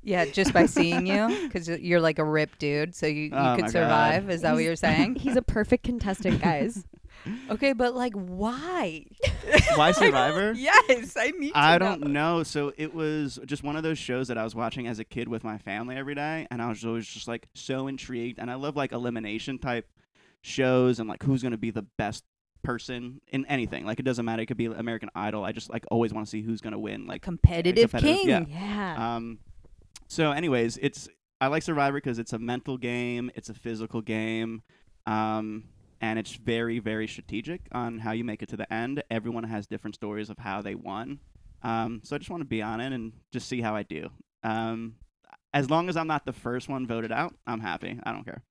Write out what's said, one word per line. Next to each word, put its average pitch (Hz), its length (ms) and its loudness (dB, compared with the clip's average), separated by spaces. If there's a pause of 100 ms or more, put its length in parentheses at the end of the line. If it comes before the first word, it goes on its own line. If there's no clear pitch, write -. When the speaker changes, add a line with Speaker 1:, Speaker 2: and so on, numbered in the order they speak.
Speaker 1:
Yeah, 180 200 2
just 185 260 2
by 175 140 10
seeing 170 420 4
you, 330 420 2
Speaker 2:
<laughs> - 40 -12
Speaker 1:
'cause 165 160 -6
you're, 170 320 4
like, 160 180 4
a 156 60 4
ripped 151 340 0
dude, 147 340 0
so - 140 -4
you, 151 200 0
you 147 40 -6
Speaker 2:
Oh 131 240 4
Speaker 1:
could - 100 2
Speaker 2:
my 113 60 -2
Speaker 1:
survive. 151 540 4
Speaker 2:
God. 190 80 -2
Speaker 1:
Is 165 80 -2
that 160 100 4
what 156 60 4
Speaker 3:
He's 160 80 2
Speaker 1:
you're 165 100 0
saying? 170 400 4
Speaker 3:
<laughs> 190 60 -6
he's 254 160 2
a 254 40 6
perfect 226 440 2
contestant, 202 560 0
guys. 170 480 2
Speaker 2:
<laughs> - 60 -20 (540)
Speaker 1:
Okay, 269 220 2
but, 247 240 0
like, 247 200 -2
why? 202 880 -4 (720)
Speaker 2:
Why - 160 8
Speaker 1:
<laughs> - 20 4
Speaker 2:
Survivor? 165 640 4
Speaker 1:
Yes, 277 580 6
I 254 160 0
need 320 200 -4
to 311 60 2
Speaker 2:
I 156 200 8
don't 175 240 2
Speaker 1:
know. 147 60 -2 (300)
Speaker 2:
know. 165 60 0
So 143 320 -2
it 151 180 -6
was 151 520 -2
just 139 180 -6
one 147 140 -4
of 160 60 -4
those 160 140 0
shows 127 300 -2
that 120 100 -2
I 110 60 -2
was 110 120 -6
watching 117 320 -4
as 113 120 -6
a 113 60 -8
kid 117 240 -8
with 113 120 -4
my 107 160 -8
family 107 380 -8
every 135 200 -8
day, 156 360 -6
and 120 100 -6
I 117 60 -4
was 113 160 -6
always 113 240 -4
just, - 220 -12
like, 117 240 -8
so 131 340 -6
intrigued. 123 520 -8
And 120 120 -8
I 127 40 -8
love, 139 200 -6
like, 139 160 -2
elimination 120 680 -4
type 120 300 -4 (540)
shows 127 580 4
and, 110 80 -4
like, - 160 -8
who's 135 180 4
gonna 120 160 -2
be 113 140 -2
the 104 140 -6 (120)
best - 280 -4 (360)
person 123 680 -6
in 135 180 -2
anything. 113 400 -2
Like, 107 140 -4
it 127 40 -4
doesn't 123 220 0
matter. 113 160 -2
It 110 60 -4
could 117 100 -4
be 117 80 2
American 113 500 -6
Idol. 104 300 -4
I 107 80 -4
just, 110 160 -10
like, 113 220 -8
always 117 220 2
wanna 107 120 -6
see 107 160 -8
who's 110 180 -4
gonna 107 200 -8
win. 104 280 -6
Like, 95 140 -10
Speaker 1:
Competitive 175 680 6
Speaker 2:
competitive, 302 300 4
Speaker 1:
king. 370 80 4 (200)
Speaker 2:
yeah. 196 480 -4
Speaker 3:
Yeah. 117 180 -2
Speaker 2:
Um, 117 240 -8 (680)
so 156 240 2
anyways, 131 500 0
it's, - 260 -4 (320)
I 135 80 2
like 156 160 0
Survivor 139 380 2
'cause 120 180 -2
it's 117 140 -6
a 110 60 -4
mental 123 380 -4
game, 120 580 -4
it's - 140 -14
a 113 40 -12
physical 113 480 -6
game, 110 600 -4 (440)
um, 110 600 -2 (360)
and 110 180 -2
it's - 160 -8
very, 117 440 -2
very 110 280 -4
strategic 135 540 -10 (100)
on 117 280 -6
how 110 120 -4
you 117 140 -2
make 107 180 -6
it 101 60 -14
to 110 80 -10
the 104 160 -8
end. 127 360 -4
Everyone 113 360 -4
has 110 220 -6
different 107 280 -10
stories 107 340 -6
of 104 80 -12
how 98 240 -6
they 101 140 -8
won. 120 440 -10 (420)
Um, 113 420 -4
so - 120 -8
I 143 40 -4
just - 100 -14
wanna 170 140 -6
be 113 180 -2
on 110 200 -4
it 135 100 -6
and 113 220 -8 (180)
just 120 160 -6
see 120 140 -4
how 110 140 0
I 104 80 -4
do. - 260 -8 (340)
Um, 113 520 -4 (580)
as 139 160 2
long 165 180 4
as 175 80 -2
I'm 165 120 -2
not 156 180 -2
the 127 80 -6
first 123 340 -6
one 131 180 -4
voted 113 280 -4
out, 151 200 -2 (140)
I'm 113 140 -6
happy. 107 420 -8
I 110 80 -6
don't 107 140 -10
care. - 260 -14